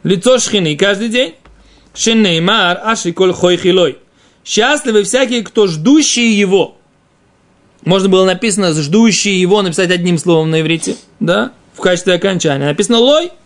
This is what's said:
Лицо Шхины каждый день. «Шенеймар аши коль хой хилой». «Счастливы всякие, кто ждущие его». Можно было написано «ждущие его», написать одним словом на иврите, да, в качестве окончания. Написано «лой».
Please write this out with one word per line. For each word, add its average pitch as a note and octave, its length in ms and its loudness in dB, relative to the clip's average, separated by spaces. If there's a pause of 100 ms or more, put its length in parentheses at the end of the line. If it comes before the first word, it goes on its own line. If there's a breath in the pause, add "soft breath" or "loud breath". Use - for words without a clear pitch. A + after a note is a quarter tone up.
Лицо G3+ 360 2
Шхины F3 380 -2
каждый G3+ 320 -2
день. B3 260 -4 (580 soft breath)
«Шенеймар F#3+ 880 0
аши G#3+ 280 -4
коль F#3+ 220 0
хой F3+ 240 0
хилой». F3 420 0 (440 soft breath)
«Счастливы A#3 600 0
всякие, A#3+ 400 -2
кто G#3 240 0
ждущие A3+ 680 2
его». F#3+ 400 0 (1080)
Можно F#3+ 240 2
было F#3 160 4
написано F#3 480 -2
«ждущие F#3 680 0
его», F#3+ 220 2
написать F3+ 300 -2
одним F3 260 0
словом D#3+ 320 0
на D#3+ 120 0
иврите, E3 340 -4 (240)
да, G3+ 320 -2 (240)
в - 60 -18
качестве F3+ 340 0
окончания. D#3+ 500 -2
Написано G3 320 -2
«лой». D4+ 340 2 (140)